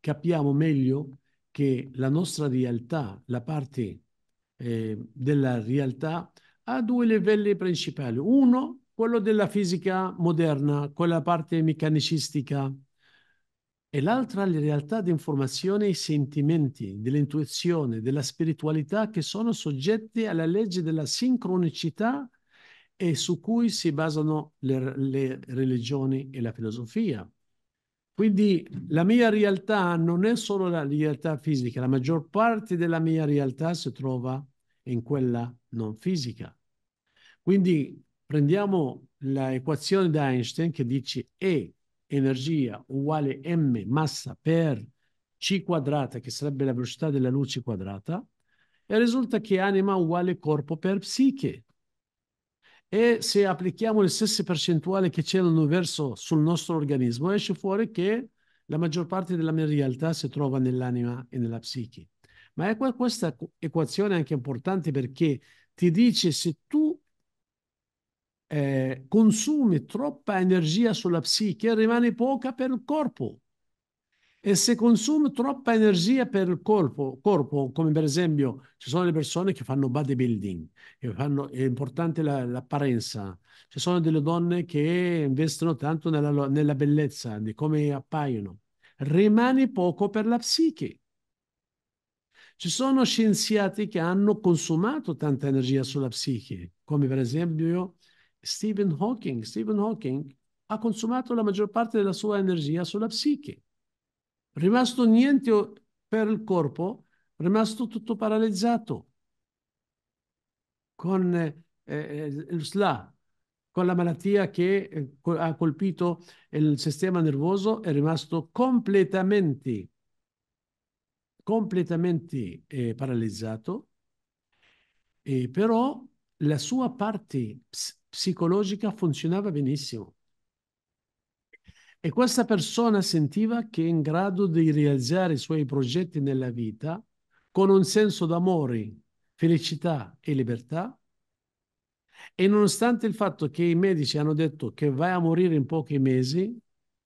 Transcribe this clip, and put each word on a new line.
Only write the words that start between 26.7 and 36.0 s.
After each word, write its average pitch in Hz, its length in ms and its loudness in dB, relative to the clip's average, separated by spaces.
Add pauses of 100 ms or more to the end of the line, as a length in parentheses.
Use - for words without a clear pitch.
Quindi 202 560 2 (200)
la 160 160 2
mia 226 260 6
realtà 196 640 2
non 170 300 2
è 233 100 2
solo 196 320 -2
la 165 160 -2
realtà 151 540 -2
fisica, 123 420 -2
la 127 60 0
maggior 135 420 0
parte 214 480 0
della 165 220 2
mia 160 260 2
realtà 143 480 0
si 160 200 -6
trova 131 520 -4 (380)
in 120 200 -4
quella 120 480 -2 (200)
non 110 260 -6
fisica. 151 580 -6 (840)